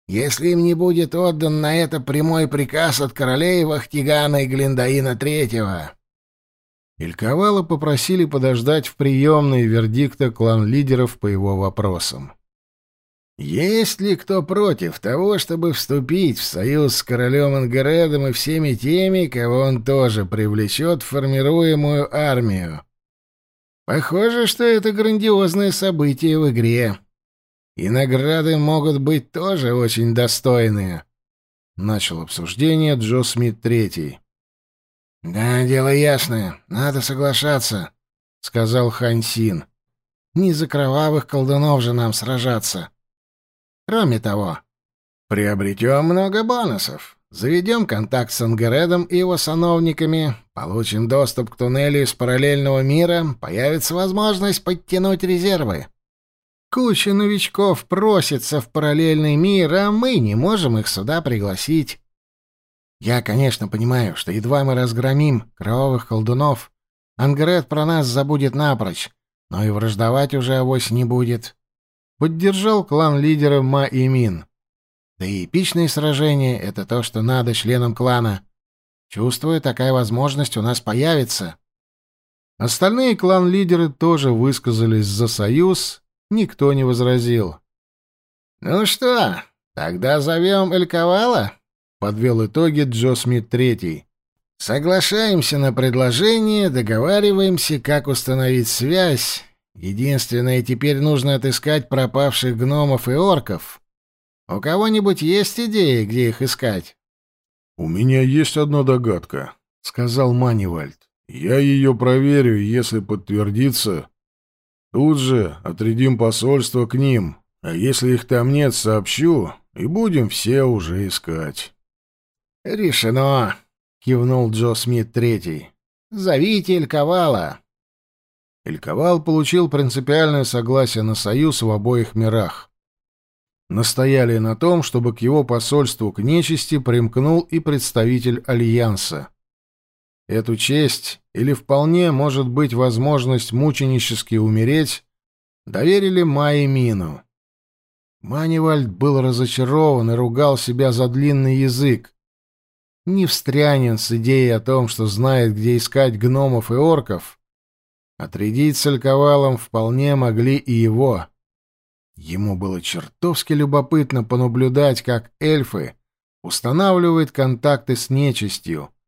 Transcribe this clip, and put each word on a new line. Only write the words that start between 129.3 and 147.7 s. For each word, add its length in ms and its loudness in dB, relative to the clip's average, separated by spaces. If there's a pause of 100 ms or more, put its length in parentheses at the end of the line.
принципиальное 760 0
согласие 580 0
на 100 -2
союз 480 0
в 80 0
обоих 460 0
мирах. 560 -2 (960)
Настояли 680 2
на 180 0
том, 260 2
чтобы 320 -2
к 60 -12
его 240 2
посольству 680 -2
к 60 -10
нечисти 580 0
примкнул 640 2
и 180 -4
представитель 880 0
Альянса. 800 0 (1040)
Эту 260 -2
честь, 640 -2 (140)
или 180 0
вполне 600 2
может 360 0
быть 260 -2
возможность 800 0
мученически 840 0
умереть, 680 2 (640)
доверили 580 2
Майе 440 2
Мину. 560 0 (1000)